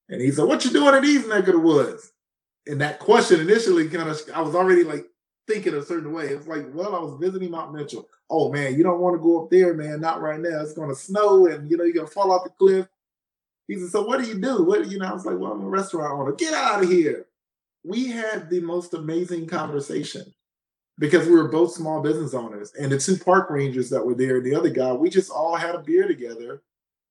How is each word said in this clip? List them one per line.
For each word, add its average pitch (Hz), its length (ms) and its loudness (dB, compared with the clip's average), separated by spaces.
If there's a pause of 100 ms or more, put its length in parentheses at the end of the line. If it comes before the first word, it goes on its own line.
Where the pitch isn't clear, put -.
And - 140 -8
he 135 100 2
said, 147 140 0
"What - 180 2
you 247 80 0
doing 285 240 6
in 269 80 4
these 277 240 2
neck 202 200 0
of 185 60 4
the 170 60 6
woods?" 151 540 2 (520)
And 143 140 -6
that 147 200 -2
question 208 420 6
initially 180 480 2
kinda, 160 260 -4 (180)
I 165 80 -4
was 156 140 -2
already, 180 300 4
like, 147 200 -8 (420)
thinking 185 260 -2
a 143 100 -4
certain 156 300 -8
way. 160 140 -8
It's 143 200 -8
like, 151 260 -8
"Well, 190 220 -6
I 175 40 -2
was 147 200 -12
visiting 185 320 -4
Mount 160 220 -10
Mitchell." 143 340 -12 (220)
"Oh, 143 240 0
man, 139 220 -2
you 156 80 4
don't 175 180 2
wanna 180 160 2
go 165 260 4
up - 60 -14
there, 180 240 6
man, 151 260 -6
not 160 220 -2
right 156 180 -4
now. 160 220 -4
It's 151 120 -10
gonna 147 220 -8
snow 190 520 6
and, 151 220 -4
you 165 60 2
know, 170 80 0
you're 170 100 0
gonna 160 140 -2
fall 196 240 0
off 180 140 2
the 156 60 -12
cliff." 190 360 4 (800)
He 202 100 -8
said, 180 120 -10
"So 208 160 -2
what 262 160 -2
do 233 80 -6
you 208 60 -10
do?" 208 280 0
What, 196 260 2
you 196 80 -8
know, 185 100 -6
I 185 60 -8
was - 120 -10
like, 180 120 -4
"Well, 196 140 -6
I'm 208 100 -8
a 196 60 -8
restaurant 185 460 -4
owner." 143 180 -4
"Get 320 220 -4
out 226 300 0
of 175 60 2
here." 156 360 2 (580)
We 226 240 -6
had 220 420 -8
the 180 120 -2
most 175 320 -6
amazing 165 540 -6
conversation 151 840 -8 (680)
because 156 280 2
we 175 60 8
were 156 140 6
both 165 260 0
small 156 280 -6
business 151 320 -2
owners, 107 460 -10
and 139 120 -2
the 135 80 0
two 185 180 0
park 185 320 2
rangers 135 400 -4
that 123 160 -2
were 123 100 0
there, 127 260 0
the 127 140 -2
other 165 140 2
guy, 127 240 -2
we 147 160 0
just 180 220 0
all 165 240 -2
had 170 200 -4
a 170 60 -8
beer 170 260 2
together 123 540 -8 (500)